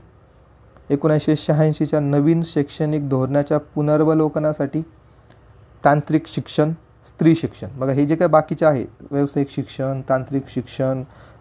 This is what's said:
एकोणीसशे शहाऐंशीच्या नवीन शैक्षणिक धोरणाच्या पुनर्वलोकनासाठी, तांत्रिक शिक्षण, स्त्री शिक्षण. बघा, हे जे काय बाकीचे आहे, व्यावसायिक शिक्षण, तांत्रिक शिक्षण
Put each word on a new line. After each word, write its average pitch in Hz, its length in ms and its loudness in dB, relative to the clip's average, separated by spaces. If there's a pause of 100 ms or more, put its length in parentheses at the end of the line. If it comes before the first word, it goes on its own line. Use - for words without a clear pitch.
(920)
एकोणीसशे 151 460 2
शहाऐंशीच्या 156 640 0
नवीन 147 440 2
शैक्षणिक 151 640 -2
धोरणाच्या 139 500 0
पुनर्वलोकनासाठी, 151 1200 0 (1040)
तांत्रिक 147 420 2
शिक्षण, 151 460 -2 (340)
स्त्री - 280 4
शिक्षण. - 400 -6
बघा, 135 180 -2
हे 143 140 2
जे 156 100 2
काय 175 120 2
बाकीचे 156 380 2
आहे, 135 200 2 (240)
व्यावसायिक 139 400 0
शिक्षण, 135 580 -6
तांत्रिक 131 400 -2
शिक्षण 131 540 -4 (380)